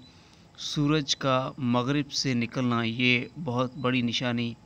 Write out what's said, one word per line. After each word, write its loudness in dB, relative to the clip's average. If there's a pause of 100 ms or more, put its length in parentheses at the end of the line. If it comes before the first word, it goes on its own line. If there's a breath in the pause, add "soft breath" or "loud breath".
(580 loud breath)
सूरज 0
का 0
मगरिब 2
से 0
निकलना, 0
ये 2
बहुत -2
बड़ी 0
निशानी -2